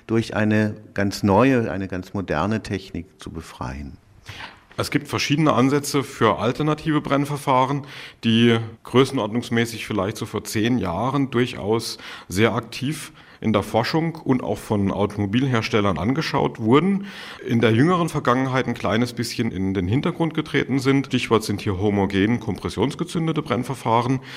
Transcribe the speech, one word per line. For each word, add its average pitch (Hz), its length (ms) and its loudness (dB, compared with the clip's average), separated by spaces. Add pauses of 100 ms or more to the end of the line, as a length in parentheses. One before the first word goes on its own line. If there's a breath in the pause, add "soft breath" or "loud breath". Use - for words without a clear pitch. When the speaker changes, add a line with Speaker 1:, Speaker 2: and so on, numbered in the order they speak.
Speaker 1:
durch 113 300 0
eine 107 400 2 (180)
ganz 101 300 -2
neue, 110 480 6
eine 95 160 -4
ganz 92 260 -8
moderne 95 480 0
Technik 90 460 -8 (120)
zu 85 120 -14
befreien? 73 640 -12 (800 loud breath)
Speaker 2:
Es - 140 -4
gibt - 160 -2
verschiedene 143 460 2
Ansätze 135 500 2
für 107 340 2
alternative 147 640 0
Brennverfahren, 139 840 0 (420 loud breath)
die 117 320 6 (260)
größenordnungsmäßig 117 1040 0
vielleicht 104 300 -2
so 117 80 -6
vor 107 180 -6
zehn 117 360 0
Jahren 127 520 -2
durchaus 117 640 -2 (300 loud breath)
sehr 101 260 4
aktiv 123 600 -6 (260 loud breath)
in 110 140 0
der 101 100 2
Forschung 160 520 0
und 127 280 0
auch 107 140 -4
von 98 340 0
Automobilherstellern 104 1080 0
angeschaut 139 640 -2
wurden, 170 460 4 (420 loud breath)
in 117 140 2
der 113 100 6
jüngeren 160 380 4
Vergangenheit 131 580 0
ein 120 60 -2
kleines 113 400 0
bisschen 113 360 -4
in 95 240 -2
den 92 140 0
Hintergrund 156 460 0
getreten 135 460 0
sind. 135 260 2
Stichwort 117 400 0
sind 101 160 -4
hier 98 160 -2
homogen 101 640 2
kompressionsgezündete 151 1000 -2
Brennverfahren, 123 800 0 (180 loud breath)